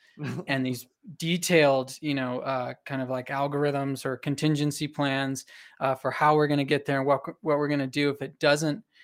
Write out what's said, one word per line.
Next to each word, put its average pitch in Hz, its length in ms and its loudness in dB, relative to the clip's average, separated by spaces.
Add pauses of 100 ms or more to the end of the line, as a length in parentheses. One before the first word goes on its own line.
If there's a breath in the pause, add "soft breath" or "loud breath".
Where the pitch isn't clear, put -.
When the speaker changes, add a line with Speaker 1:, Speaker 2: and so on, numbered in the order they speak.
(180 soft breath)
Speaker 1:
<laughs> 143 300 -8
Speaker 2:
and 135 180 -2
these 127 200 -6 (320)
detailed, 156 840 2
you 151 120 -2
know, 127 280 -4
uh, 127 320 -4 (120)
kind 135 160 -6
of, 127 80 -6
like, 127 200 -4
algorithms 139 760 -2
or 131 120 -4
contingency 147 680 -2
plans, 135 580 -2 (340 loud breath)
uh, 135 160 0
for - 160 -4
how 151 240 4
we're 151 120 4
gonna 143 160 2
get 139 220 0
there 139 140 0
and 135 80 0
what, 139 140 4 (200)
what 151 160 2
we're 147 100 0
gonna 143 200 0
do 143 240 0
if 139 100 -6
it 135 180 -10
doesn't 147 440 2 (200 soft breath)